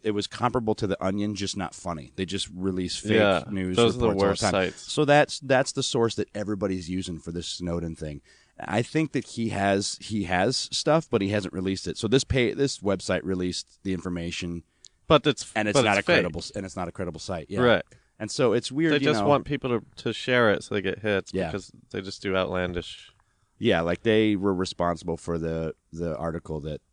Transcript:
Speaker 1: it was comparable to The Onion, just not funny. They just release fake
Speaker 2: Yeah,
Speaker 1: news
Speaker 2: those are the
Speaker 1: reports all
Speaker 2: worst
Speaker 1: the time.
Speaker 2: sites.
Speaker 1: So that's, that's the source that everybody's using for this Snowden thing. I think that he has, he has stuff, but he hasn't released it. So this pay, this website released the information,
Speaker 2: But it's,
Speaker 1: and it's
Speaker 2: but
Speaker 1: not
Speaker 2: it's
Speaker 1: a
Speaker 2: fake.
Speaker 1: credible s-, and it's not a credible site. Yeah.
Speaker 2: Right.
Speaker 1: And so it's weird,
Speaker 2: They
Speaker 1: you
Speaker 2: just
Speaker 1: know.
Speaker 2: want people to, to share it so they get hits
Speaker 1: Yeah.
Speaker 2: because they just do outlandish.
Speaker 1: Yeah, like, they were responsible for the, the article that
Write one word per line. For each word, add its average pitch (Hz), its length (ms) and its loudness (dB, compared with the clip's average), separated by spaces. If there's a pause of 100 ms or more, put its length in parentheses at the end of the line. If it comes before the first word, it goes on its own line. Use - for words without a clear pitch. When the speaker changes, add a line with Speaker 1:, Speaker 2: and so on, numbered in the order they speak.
Speaker 1:
it 107 100 -2
was 101 140 -2
comparable 120 500 0
to 110 100 -4
The 95 180 0
Onion, 101 300 0
just 95 220 -4
not 95 180 -6
funny. 80 420 -8
They 95 80 -2
just 92 300 -6
release 92 420 -2
fake 107 220 0
Speaker 2:
Yeah, 98 320 4
Speaker 1:
news 92 260 -2
Speaker 2:
those 117 200 4
are 123 40 -4
the 117 80 4
Speaker 1:
reports 98 140 2
all 101 80 4
Speaker 2:
worst 95 100 0
Speaker 1:
the 104 100 2
time. 92 200 2
Speaker 2:
sites. - 220 -14
Speaker 1:
So 151 120 4
that's, 143 360 4
that's 135 320 2
the 135 100 -2
source 117 320 2
that - 200 -2
everybody's 95 540 -2
using 90 300 -4
for 85 140 -10
this 85 160 -6
Snowden 85 480 -4
thing. 76 260 -10 (360)
I - 240 -2
think 156 300 -2
that 123 140 -2 (100)
he 113 140 0
has, 98 500 0
he 104 240 -2
has 92 480 0
stuff, 156 380 2
but 113 100 4
he 98 100 0
hasn't 104 220 -2
released 95 340 -4
it. 85 120 -6
So 110 100 -2
this 127 160 4
pay, 123 300 2
this 139 240 -2
website 95 460 0
released 92 580 -4
the 95 100 -4
information, 85 720 -6 (440)
Speaker 2:
But 151 200 6
it's, - 280 -2
Speaker 1:
and 107 140 0
it's 104 100 4
Speaker 2:
but 123 60 6
Speaker 1:
not 101 140 4
Speaker 2:
it's 101 100 0
Speaker 1:
a 180 40 4
Speaker 2:
fake. 151 80 6
Speaker 1:
credible 85 200 -4
s-, - 120 -12
and 101 120 -6
it's 95 120 -10
not 87 120 -4
a 85 40 -10
credible 85 280 -6
site. 85 300 -8
Yeah. 101 100 -2
Speaker 2:
Right. 117 220 6 (360)
Speaker 1:
And 107 120 -8
so 123 220 2
it's 120 180 0
weird, 156 220 0
Speaker 2:
They 147 60 2
Speaker 1:
you 135 60 0
Speaker 2:
just 143 180 2
Speaker 1:
know. 104 60 2
Speaker 2:
want 143 180 4
people 143 240 -4
to, 117 120 0 (220)
to 113 80 -2
share 123 400 4
it - 100 0
so - 120 -8
they 101 80 0
get 95 160 -2
hits 101 340 -2
Speaker 1:
Yeah. 92 140 -2
Speaker 2:
because 92 260 -8 (180)
they 95 120 -6
just 95 180 -10
do 95 160 -2
outlandish. 90 760 -2 (460)
Speaker 1:
Yeah, 101 220 4
like, 85 220 0
they 107 340 4
were 98 180 2
responsible 87 640 -2
for 85 220 -4
the, 80 360 -4 (160)
the 82 280 -4
article 80 420 -6
that 73 220 -8 (100)